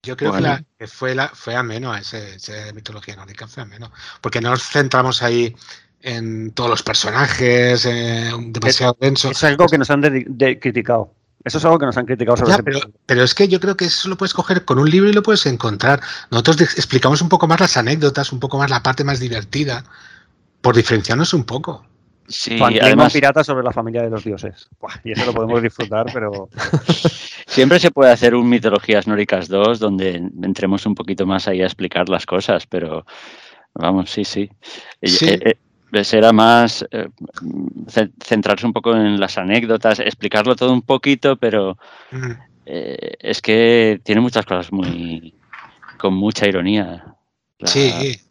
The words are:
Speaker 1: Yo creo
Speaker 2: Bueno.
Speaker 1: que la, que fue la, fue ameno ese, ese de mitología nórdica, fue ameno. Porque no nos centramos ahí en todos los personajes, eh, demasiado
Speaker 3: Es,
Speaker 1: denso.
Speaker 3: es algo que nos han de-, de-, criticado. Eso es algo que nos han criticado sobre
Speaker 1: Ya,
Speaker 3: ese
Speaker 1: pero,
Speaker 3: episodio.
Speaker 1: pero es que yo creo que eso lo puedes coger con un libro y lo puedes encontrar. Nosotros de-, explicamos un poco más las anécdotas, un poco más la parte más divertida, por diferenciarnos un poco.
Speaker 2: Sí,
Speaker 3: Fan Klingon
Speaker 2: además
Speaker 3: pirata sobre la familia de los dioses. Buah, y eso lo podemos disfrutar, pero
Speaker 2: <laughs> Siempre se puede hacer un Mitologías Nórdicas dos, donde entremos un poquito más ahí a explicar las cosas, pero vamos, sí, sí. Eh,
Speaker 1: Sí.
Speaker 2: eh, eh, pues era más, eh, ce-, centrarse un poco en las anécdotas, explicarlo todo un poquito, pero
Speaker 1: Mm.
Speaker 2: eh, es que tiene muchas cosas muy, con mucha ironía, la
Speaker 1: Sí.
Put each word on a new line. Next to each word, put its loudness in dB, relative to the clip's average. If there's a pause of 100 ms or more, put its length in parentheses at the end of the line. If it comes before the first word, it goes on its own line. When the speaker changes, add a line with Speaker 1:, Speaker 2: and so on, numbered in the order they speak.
Speaker 1:
Yo -12
creo -4
Speaker 2:
Bueno. -2
Speaker 1:
que 0
la, -6 (140)
que -16
fue -8
la, -4
fue -10
ameno -6
ese, -14
ese -18 (140)
de -18
mitología -18
nórdica, -20
fue -16
ameno. -20 (300)
Porque -4
no -2
nos 0
centramos 0
ahí 0 (460)
en -8
todos -4
los 0
personajes, 0
eh, -4
demasiado 0
Speaker 3:
Es, -12
Speaker 1:
denso. 0
Speaker 3:
es -4
algo 4
que 2
nos -2
han 2
de-, 0
de-, 0
criticado. -2 (300)
Eso -6
es -2
algo 6
que 0
nos -2
han -2
criticado 2
sobre 2
Speaker 1:
Ya, 6
Speaker 3:
ese -2
Speaker 1:
pero, -2
Speaker 3:
episodio. -10
Speaker 1:
pero 4
es 2
que 4
yo 2
creo -2
que -4
eso -4
lo -6
puedes -4
coger -2
con 2
un 4
libro 6
y 4
lo 4
puedes 0
encontrar. 0 (300)
Nosotros 2
de-, 6
explicamos 0
un -2
poco 4
más 4
las 2
anécdotas, 0
un -8
poco -4
más 0
la -2
parte -2
más -2
divertida, -6 (760)
por 2
diferenciarnos 2
un 2
poco. -10 (440)
Speaker 2:
Sí, -6
Speaker 3:
Fan 4
Klingon 4
Speaker 2:
además 6
Speaker 3:
pirata 4
sobre -2
la -2
familia -4
de -2
los -8
dioses. -10 (120)
Buah, -14 (100)
y -10
eso -2
lo -2
podemos 0
disfrutar, -4
pero -8
Speaker 2:
<laughs> -2
Siempre 4
se 4
puede 8
hacer 6
un 2
Mitologías 2
Nórdicas -2
dos, 2
donde -2 (260)
entremos -2
un 0
poquito -4
más -2
ahí 0
a 0
explicar -4
las -2
cosas, -2
pero -8 (680)
vamos, 0
sí, -4
sí. -6 (500)
Eh, -4
Speaker 1:
Sí. 2
Speaker 2:
eh, 2
eh, 4 (340)
pues 0
era 6
más, 4
eh, -8 (800)
ce-, 0 (120)
centrarse 0
un 0
poco 0
en 2
las -2
anécdotas, 0
explicarlo -2
todo 2
un 2
poquito, 0
pero -2 (320)
Speaker 1:
Mm. -10 (340)
Speaker 2:
eh, -10
es -6
que 4
tiene 2
muchas 0
cosas -4
muy, -6 (640)
con -2
mucha 0
ironía, -4 (460)
la -6
Speaker 1:
Sí. -2 (100)